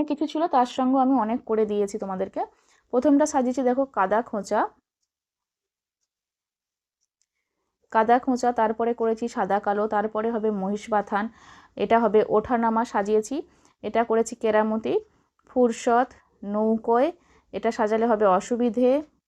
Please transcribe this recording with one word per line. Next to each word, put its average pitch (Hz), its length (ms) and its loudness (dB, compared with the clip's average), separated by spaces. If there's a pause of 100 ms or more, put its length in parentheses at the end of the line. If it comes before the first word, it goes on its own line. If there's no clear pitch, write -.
কিছু 294 180 -4
ছিল, 311 200 -4
তার 254 300 0
সঙ্গে 262 240 0
আমি 262 120 2 (100)
অনেক 233 160 -4 (100)
করে 220 160 0
দিয়েছি 208 380 -2
তোমাদেরকে। 190 380 -6 (520)
প্রথমটা 285 400 4
সাজিয়েছি 254 300 0
দেখো, 247 200 0 (140)
কাদা 202 240 2
খোঁচা, 208 400 -4 (3250)
কাদা 226 280 4
খোঁচা, 247 300 0 (100)
তারপরে 233 340 0
করেছি 226 340 -2
সাদা 196 320 -2
কালো, 208 280 -2
তারপরে 214 440 -2
হবে 220 180 -2 (120)
মহিষ 202 280 -4
বাথান, 208 360 -2 (520)
এটা 226 220 2
হবে 220 200 4 (100)
ওঠানামা 226 560 0
সাজিয়েছি, 214 500 -2 (480)
এটা 214 200 0
করেছি 226 320 0
কেরামতি, 220 580 0 (540)
ফুরসত, 240 600 2 (360)
নৌকোয়, 220 640 0 (460)
এটা 220 180 -4
সাজালে 220 400 0
হবে 214 140 2 (120)
অসুবিধে। 240 540 0 (360)